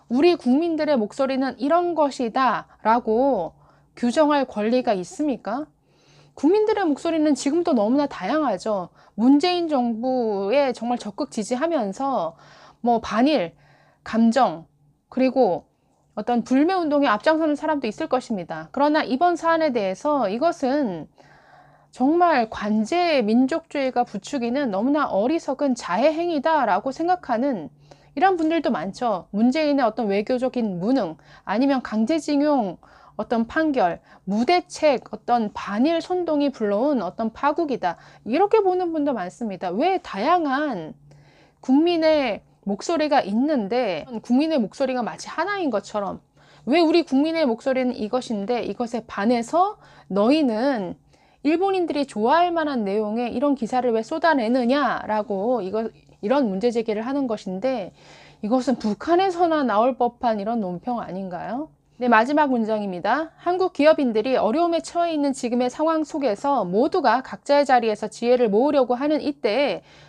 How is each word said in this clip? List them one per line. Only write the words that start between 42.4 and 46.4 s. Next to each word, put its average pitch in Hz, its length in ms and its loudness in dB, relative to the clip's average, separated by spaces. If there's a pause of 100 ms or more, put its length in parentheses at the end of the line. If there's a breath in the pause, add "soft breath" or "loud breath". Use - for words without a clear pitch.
목소리가 294 580 0
있는데 220 840 0 (180)
국민의 294 360 2
목소리가 254 420 -2
마치 165 280 -8
하나인 359 400 -4
것처럼, 196 500 -6 (460 soft breath)